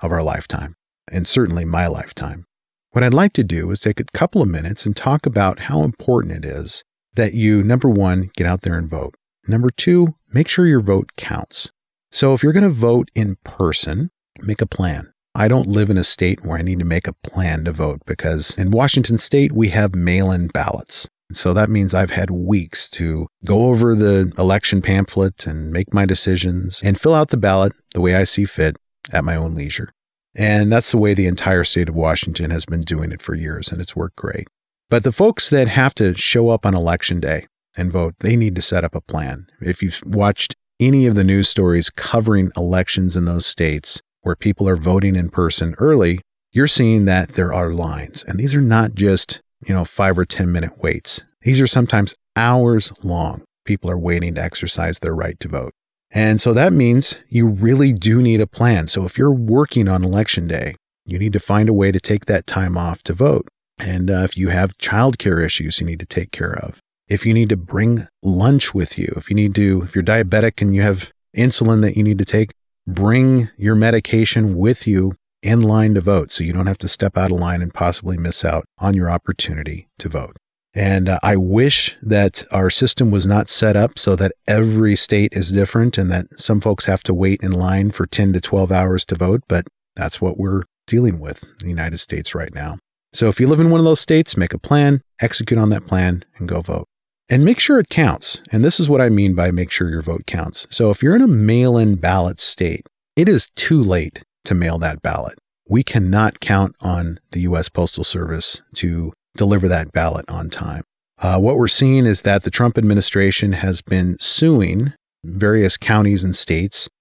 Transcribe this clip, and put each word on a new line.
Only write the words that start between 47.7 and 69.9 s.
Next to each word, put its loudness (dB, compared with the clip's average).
lines. -8
And -6
these -2
are 2
not 2
just, 0
you -2
know, 0
five 0
or 0
ten -2
minute -4
waits. -4
These 2
are 4
sometimes 0
hours 2
long. -4
People -2
are -2
waiting -2
to -6
exercise -6
their -6
right -8
to -12
vote. -8
And 2
so 2
that 4
means 2
you 2
really 2
do 2
need 4
a 0
plan. 0
So -4
if -8
you're 2
working 0
on 0
election -2
day, -6
you -6
need -2
to 0
find 2
a 2
way 2
to 0
take -4
that -2
time -4
off -6
to -6
vote. 0
And, -4
uh, 0
if -4
you 0
have 0
childcare 0
issues -4
you -4
need -6
to -14
take -6
care -6
of, -10
if -2
you 4
need 2
to 0
bring -2
lunch 2
with -4
you, -6
if -12
you -2
need 2
to, 2
if -10